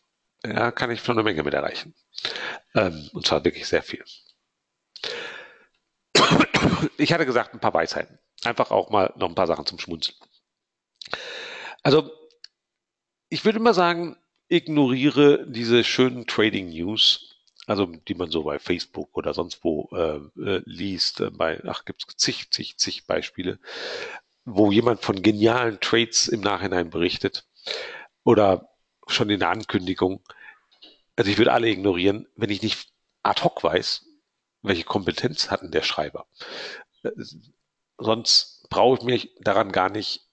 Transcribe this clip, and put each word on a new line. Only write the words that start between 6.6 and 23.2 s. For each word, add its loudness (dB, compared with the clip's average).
Ich 2
hatte 2
gesagt, 0
ein -16
paar 0
Weisheiten. -2
Einfach 0
auch 0
mal 4
noch -2
ein -12
paar 2
Sachen -2
zum -8
Schmunzeln. -8
Also, 4
ich -4
würde 4
immer 4
sagen, 0
ignoriere 4
diese 4
schönen 0
Trading 0
News, -2
also 2
die -8
man -4
so -2
bei -4
Facebook -8
oder -4
sonst -8
wo, -2
äh, -2
äh, -2
liest, -6
äh, -2
bei, -2
ach, -8
gibt's -12
zig, -4
zig, -6
zig -6
Beispiele, -4